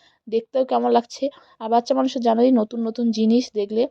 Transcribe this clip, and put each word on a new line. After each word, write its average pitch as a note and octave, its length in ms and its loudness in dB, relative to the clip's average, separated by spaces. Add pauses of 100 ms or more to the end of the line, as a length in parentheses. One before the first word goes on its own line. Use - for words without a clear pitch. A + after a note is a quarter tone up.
(300)
দেখতেও A#3 360 -2
কেমন A#3+ 260 -2
লাগছে। A#3+ 380 0 (300)
আর A3+ 100 -8
বাচ্চা A#3+ 260 0
মানুষের C4 260 -2
জানোই A#3 300 4
নতুন A#3 300 0
নতুন A3+ 300 -2
জিনিস A3 420 2
দেখলে, G#3+ 380 -2